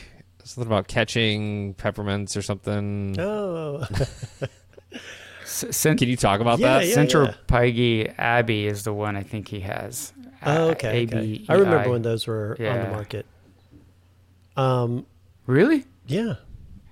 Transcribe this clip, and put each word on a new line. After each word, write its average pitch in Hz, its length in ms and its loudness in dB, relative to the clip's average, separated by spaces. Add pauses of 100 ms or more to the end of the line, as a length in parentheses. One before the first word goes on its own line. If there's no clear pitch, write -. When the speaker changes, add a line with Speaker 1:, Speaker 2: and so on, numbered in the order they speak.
(440)
Speaker 1:
Something 117 260 -8
about 104 180 2
catching 107 840 0
peppermints 101 600 -4
or 101 60 -2
something. 101 760 -4
Speaker 2:
Oh. 165 720 -4
<laughs> - 1500 -10
Speaker 3:
S-, - 220 -8 (120)
Cent- 156 220 4
Speaker 1:
Can 120 100 2
you 123 80 0
talk 101 240 2
about 117 180 2
Speaker 2:
Yeah, 127 200 4
Speaker 1:
that? 175 100 2
Speaker 2:
yeah, - 60 2
Speaker 3:
Central 147 320 4
Speaker 2:
yeah. - 80 -4 (120)
Speaker 3:
Pygee 120 720 2
Abbey 117 480 2
is 104 180 -4
the 110 100 -4
one 104 220 -4
I 101 60 -6
think 101 260 -8
he 104 120 -8
has. - 520 -8 (320)
Speaker 2:
Oh, 160 240 2
Speaker 3:
Uh, - 40 4
Speaker 2:
okay, 131 160 -4
okay. 120 140 2
Speaker 3:
A 117 40 0
B 117 100 -4
E 110 320 -4
I. 160 60 4
Speaker 2:
I - 20 6
remember 160 340 6
when 117 120 0
those 113 240 -2
were 110 320 -4
on 113 60 -4
the - 0 -
Speaker 3:
Yeah. 107 260 0
Speaker 2:
market. 104 360 -8 (1300)
Um, 123 500 0 (400)
Speaker 3:
Really? 254 380 4 (220)
Speaker 2:
yeah. 185 280 -2 (580)